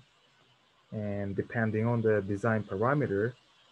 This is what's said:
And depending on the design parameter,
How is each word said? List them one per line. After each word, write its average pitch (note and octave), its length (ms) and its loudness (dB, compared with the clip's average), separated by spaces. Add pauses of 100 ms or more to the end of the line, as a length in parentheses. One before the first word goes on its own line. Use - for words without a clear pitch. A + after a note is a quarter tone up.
(920)
And G2+ 420 -4
depending A2 520 0
on A#2+ 140 2
the A2 220 4
design G#2 400 0
parameter, A2+ 680 0 (400)